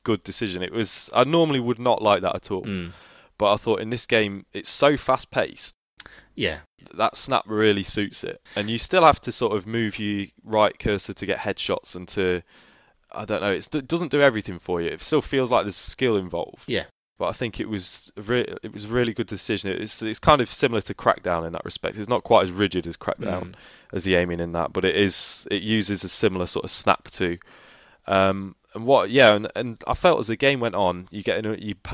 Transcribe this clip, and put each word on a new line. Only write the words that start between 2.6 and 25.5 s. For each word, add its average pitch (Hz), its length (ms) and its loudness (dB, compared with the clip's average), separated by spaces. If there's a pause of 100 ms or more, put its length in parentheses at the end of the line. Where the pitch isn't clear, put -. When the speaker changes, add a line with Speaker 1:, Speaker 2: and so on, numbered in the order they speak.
Speaker 2:
Mm. 92 260 -6 (480)
Speaker 1:
but 101 140 4
I 107 40 4
thought 107 240 0
in 110 100 -8
this 120 160 -6
game, 104 460 2
it's - 180 -8
so 143 260 4
fast-paced. - 800 -2 (600)
Speaker 2:
Yeah. 82 240 -2 (360)
Speaker 1:
That 104 220 0
snap - 300 0
really 107 380 4
suits - 400 -4
it. - 160 -10 (160)
And 104 120 -2
you 113 100 -2
still 185 260 4
have 147 180 8
to 120 100 -6
sort 107 240 0
of 92 100 -6
move 113 320 -2
your 101 280 -2 (160)
right 107 360 2
cursor 104 360 -2
to - 120 -10
get 95 120 -2
headshots - 580 -4
and 90 120 -12
to, 92 340 0 (720)
I - 140 -10
don't 98 160 -2
know, 101 100 2
it's, 85 220 -4
it 139 120 -4
doesn't 165 240 -4
do 147 120 2
everything 110 360 2
for 87 220 -2
you. 82 80 -2
It 78 140 -6
still 151 200 2
feels 127 280 -2
like 107 140 4
there's 101 120 -6
skill - 400 0
involved. 85 500 -6
Speaker 2:
Yeah. 104 180 -4 (320)
Speaker 1:
But 95 120 -4
I - 40 -2
think 117 280 -8
it - 80 -6
was 101 480 -8
a 104 60 -12
re-, 117 320 -2 (100)
it 107 100 -12
was 104 120 -14
a - 20 -10
really 117 260 0
good 113 140 -4
decision. 101 420 -4
It's, - 320 -6
it's 107 160 -4
kind 151 220 6
of 113 120 -4
similar 117 280 2
to 101 140 -6
Crackdown 87 520 0
in 85 60 -6
that 80 120 -8
respect. - 320 -6
It's 107 120 -6
not 120 160 0
quite 107 180 6
as 92 80 -2
rigid 90 380 0
as 82 80 -8
Crackdown, 92 540 -6
Speaker 2:
Mm. 98 40 -20 (380)
Speaker 1:
as 92 100 -4
the 92 140 4
aiming 87 240 0
in 85 120 -4
that, 85 200 -2
but 92 120 0
it 85 120 2
is, - 520 0
it 95 140 -2